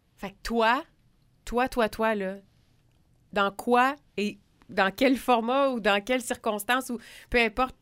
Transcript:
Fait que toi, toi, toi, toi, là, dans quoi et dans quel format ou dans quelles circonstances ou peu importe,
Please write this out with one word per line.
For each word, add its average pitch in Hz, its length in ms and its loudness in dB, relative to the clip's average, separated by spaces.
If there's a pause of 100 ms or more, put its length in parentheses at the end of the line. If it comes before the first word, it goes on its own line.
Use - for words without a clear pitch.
(160)
Fait 196 140 -12
que 196 140 -20
toi, 233 400 2 (600)
toi, 240 240 -2
toi, 226 200 0
toi, 220 260 -2
là, 196 220 -6 (960)
dans 202 180 2
quoi 247 460 2 (200)
et 208 220 -4 (300)
dans 190 260 0
quel 262 220 2
format 247 540 2
ou 247 100 -4
dans 202 220 2
quelles 247 200 -2
circonstances 240 680 -4
ou 233 80 -8 (300)
peu 247 100 0
importe, 240 440 0